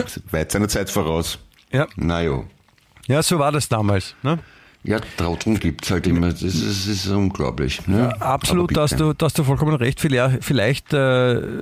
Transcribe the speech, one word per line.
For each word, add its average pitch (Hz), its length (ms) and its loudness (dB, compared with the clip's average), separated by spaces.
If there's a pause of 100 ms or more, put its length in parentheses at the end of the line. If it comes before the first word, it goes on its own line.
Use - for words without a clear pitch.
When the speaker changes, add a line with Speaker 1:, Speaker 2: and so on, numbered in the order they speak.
Speaker 1:
<coughs> - 300 -8
Weit 80 200 0
seiner - 160 0
Zeit 98 220 -2
voraus. 82 480 0 (340)
Speaker 2:
Ja. 139 240 0
Speaker 1:
Na 85 280 0
jo. 67 220 -2 (640)
Speaker 2:
Ja, 139 160 2
so 175 160 0
war 143 120 2
das 147 180 -2
damals, 101 540 0
ne? 156 160 0 (440)
Speaker 1:
Ja, 107 160 0 (160)
Trotteln 87 440 0
gibt's - 320 -4
halt 90 160 0
immer. 85 240 2
Das 85 100 -4
ist, 95 260 -2
das 98 200 -4
ist 98 200 -2
unglaublich, 76 800 -2
ne? 98 120 2
Speaker 2:
Ja, 123 180 2
absolut, 175 540 0
Speaker 1:
Aber - 20 -2
Speaker 2:
da 156 80 2
hast 151 100 2
Speaker 1:
bitte. 135 120 0
Speaker 2:
du, 156 100 2
da 160 140 -2
hast - 100 -2
du 165 60 2
vollkommen 139 320 2
recht. 127 260 0
Vielleicht, 131 420 2
vielleicht, 127 500 0
äh, 127 480 4 (200)